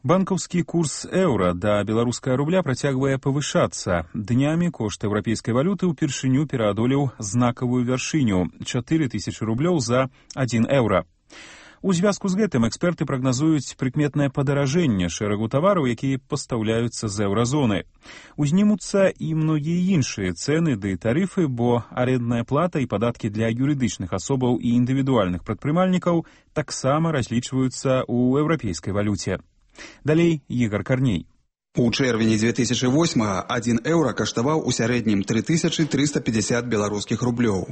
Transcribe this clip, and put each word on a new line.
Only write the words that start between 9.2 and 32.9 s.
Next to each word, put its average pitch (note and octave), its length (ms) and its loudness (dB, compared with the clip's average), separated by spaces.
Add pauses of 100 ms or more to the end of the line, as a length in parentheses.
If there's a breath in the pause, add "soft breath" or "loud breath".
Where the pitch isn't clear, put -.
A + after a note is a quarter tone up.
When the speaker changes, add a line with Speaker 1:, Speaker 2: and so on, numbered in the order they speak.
Speaker 1:
рублёў D3+ 320 2
за B2 320 0 (240 loud breath)
адзін A#2 320 0
еўра. G2+ 400 2 (720 loud breath)
У F#3 160 2
звязку G3 320 0
з F#3 80 0
гэтым C3 320 2
эксперты E3+ 400 -2
прагназуюць C3+ 720 0
прыкметнае C#3+ 480 0
падаражэнне C#3 800 2
шэрагу G#2 400 -2
тавараў, D#3+ 400 2
якія C3 320 -2
пастаўляюцца A2+ 880 -2
з G#2 160 -2
еўразоны. A2+ 640 0 (480 loud breath)
Узнімуцца G3 720 2
і D#3 320 -4
многія D#3 400 0 (160)
іншыя F#2+ 400 0
цэны D3+ 400 0
ды F#2+ 240 -4
тарыфы, D#3+ 480 0
бо A#2+ 400 0
арэндная A#2+ 560 -2
плата E3 320 -2
і C3 160 0
падаткі A#2 400 -2
для A2+ 160 0
юрыдычных B2 640 -2
асобаў B2 480 0
і A#2+ 80 -2 (160)
індывідуальных B2+ 640 0
прадпрымальнікаў E3+ 800 0 (240 soft breath)
таксама D3+ 560 -2
разлічваюцца C3 960 -2
ў B2+ 400 2
еўрапейскай A2+ 480 -4
валюце. G2+ 480 -2 (640 loud breath)
Далей D#3+ 420 2
Ігар G#2 380 -2
Карней. B2+ 420 0 (480)
Speaker 2:
У A#2+ 160 4
чэрвені A2+ 480 2
дзве A2+ 160 2
тысячы B2 320 0
восьмага B2 640 2